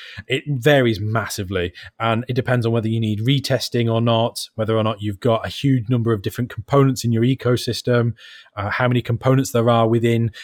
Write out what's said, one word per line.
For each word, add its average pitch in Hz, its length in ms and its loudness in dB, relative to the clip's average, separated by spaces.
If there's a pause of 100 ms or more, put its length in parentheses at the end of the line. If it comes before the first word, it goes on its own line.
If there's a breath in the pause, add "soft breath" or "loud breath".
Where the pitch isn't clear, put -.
(280 loud breath)
It - 200 -2
varies 127 520 2
massively, 101 720 -4 (260 loud breath)
and 113 280 0
it 127 60 -4
depends 123 300 0
on 113 80 0
whether 113 160 0
you 113 120 -2
need 107 220 -2
retesting 123 680 0
or 113 80 2
not, 117 540 0
whether 110 240 0
or 110 60 2
not 110 180 -2
you've 104 180 -6
got 113 240 2
a 95 60 -6
huge 127 400 0
number 117 240 2
of 101 80 -2
different 117 300 -6
components 139 520 0
in 120 80 0
your 113 120 2
ecosystem, 120 920 0 (420 loud breath)
uh, 101 140 -4
how 127 180 0
many 123 140 0
components 131 520 0
there 117 180 4
are 117 160 4
within 117 420 2 (140 loud breath)